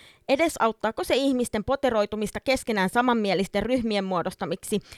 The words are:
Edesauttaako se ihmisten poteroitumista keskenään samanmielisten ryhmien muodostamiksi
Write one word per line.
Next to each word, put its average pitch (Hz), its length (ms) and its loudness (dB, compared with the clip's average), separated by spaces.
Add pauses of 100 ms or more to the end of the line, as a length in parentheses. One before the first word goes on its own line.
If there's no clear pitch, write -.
(300)
Edesauttaako 254 760 0
se 339 120 0
ihmisten 247 480 0
poteroitumista 214 760 0
keskenään 220 500 0
samanmielisten 202 760 0
ryhmien 220 400 0
muodostamiksi 190 760 -4 (180)